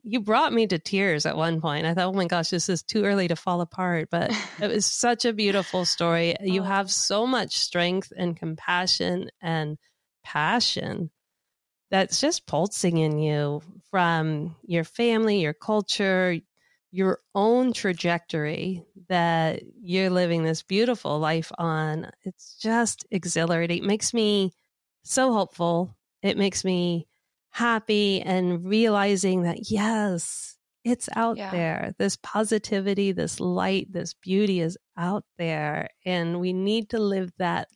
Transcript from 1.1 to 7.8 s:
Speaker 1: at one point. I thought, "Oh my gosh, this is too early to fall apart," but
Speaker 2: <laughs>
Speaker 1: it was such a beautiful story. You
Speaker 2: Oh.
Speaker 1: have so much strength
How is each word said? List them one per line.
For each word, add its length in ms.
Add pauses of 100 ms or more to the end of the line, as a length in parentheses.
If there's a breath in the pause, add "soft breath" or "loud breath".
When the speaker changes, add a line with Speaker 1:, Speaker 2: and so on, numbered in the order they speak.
Speaker 1:
at 100
one 240
point. 260
I 80
thought, 120
"Oh 60
my 140
gosh, 240
this 180
is 140
too 220
early 240
to 80
fall 240
apart," 500
but 200
Speaker 2:
<laughs> 320
Speaker 1:
it 60
was 180
such 380
a 80
beautiful 520
story. 560
You 200
Speaker 2:
Oh. 40
Speaker 1:
have 260
so 360
much 300
strength 600